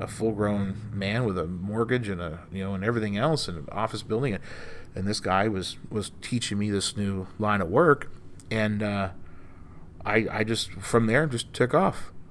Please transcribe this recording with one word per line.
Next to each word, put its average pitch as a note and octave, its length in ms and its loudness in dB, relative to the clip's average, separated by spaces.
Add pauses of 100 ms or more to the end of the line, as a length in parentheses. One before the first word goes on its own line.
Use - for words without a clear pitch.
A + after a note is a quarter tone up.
a - 60 -4
full-grown G#2 680 0 (180)
man G2+ 320 0
with G2 120 2
a E2 100 0
mortgage G#2+ 600 0
and F2+ 120 -4
a, E2+ 180 -6 (120)
you F#2+ 120 -4
know, G2 120 -4
and F#2 80 -4
everything G#2+ 340 0
else, D3 300 2
and F2 100 -6
an D#2+ 140 -10
office A2 320 -4
building. A#2 320 0
And, - 80 -6 (500)
and F#2+ 140 -2
this G#2 120 0
guy F#2+ 280 4
was, F#2+ 300 -2 (120)
was G#2 220 -4 (100)
teaching A2+ 380 -2
me G#2 100 0
this G2+ 260 0
new G2 300 0 (140)
line G#2 220 2
of F2 80 0
work. C#3+ 420 6 (400)
And, G#2+ 320 2
uh, G2+ 260 0 (960)
I, A2 260 4
I A2 120 0
just, A2 300 0
from A2 340 4
there, C3 180 6
just B2 280 -4
took - 200 4
off, F#3+ 380 4 (200)